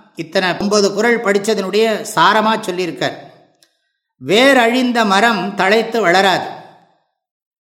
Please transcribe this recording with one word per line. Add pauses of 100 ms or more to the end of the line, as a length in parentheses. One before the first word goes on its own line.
(160)
இத்தனை
ஒன்பது
குறள்
படிச்சதனுடைய
சாரமா
சொல்லியிருக்கார். (1000)
"வேர்
அழிந்த
மரம்
தழைத்து
வளராது, (1200)